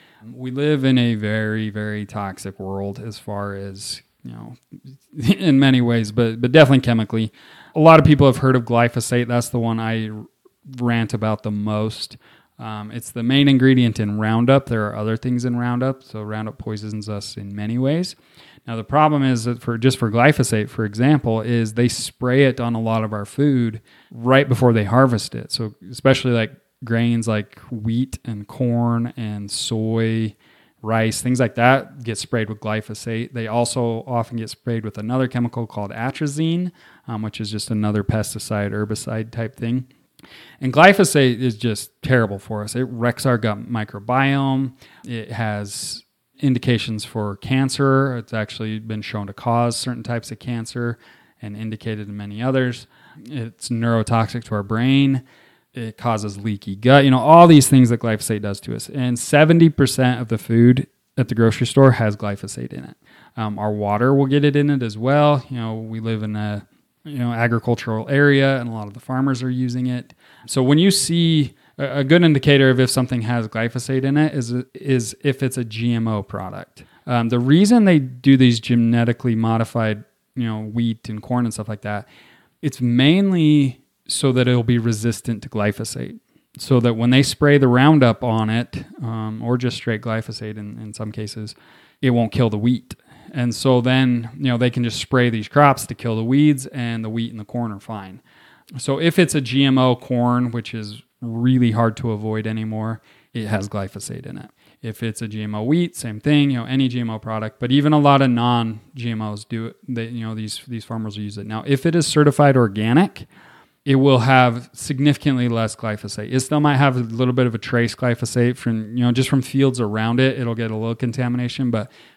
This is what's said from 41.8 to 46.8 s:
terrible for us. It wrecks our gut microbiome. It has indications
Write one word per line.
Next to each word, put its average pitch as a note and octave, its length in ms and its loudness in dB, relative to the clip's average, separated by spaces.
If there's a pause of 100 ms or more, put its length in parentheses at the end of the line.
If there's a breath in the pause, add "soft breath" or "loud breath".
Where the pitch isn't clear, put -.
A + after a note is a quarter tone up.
terrible A2 380 2
for G#2+ 240 -8
us. G#2+ 140 -8
It B2 60 -2
wrecks A#2+ 420 -4
our B2 120 2
gut A2 320 -4
microbiome. C3+ 1000 -2 (340 soft breath)
It A#2 280 -10
has G#2 680 -8 (380)
indications A#2+ 640 -2